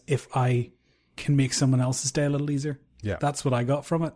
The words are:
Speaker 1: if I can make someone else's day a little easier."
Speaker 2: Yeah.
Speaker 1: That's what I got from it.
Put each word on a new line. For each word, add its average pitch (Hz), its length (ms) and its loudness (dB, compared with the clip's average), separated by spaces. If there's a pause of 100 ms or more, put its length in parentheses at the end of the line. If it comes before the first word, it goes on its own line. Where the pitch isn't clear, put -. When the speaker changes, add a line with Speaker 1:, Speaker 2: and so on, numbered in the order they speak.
Speaker 1:
if 135 300 -2
I 127 360 2 (440)
can - 180 0
make 135 200 2
someone 131 260 4
else's 127 320 -2
day 147 140 0
a 143 40 0
little 143 200 -2
easier." 143 280 -4 (220)
Speaker 2:
Yeah. 101 200 -4
Speaker 1:
That's 143 240 -2
what 131 100 2
I 120 100 2
got 139 220 -2
from 165 180 0
it. 156 120 -4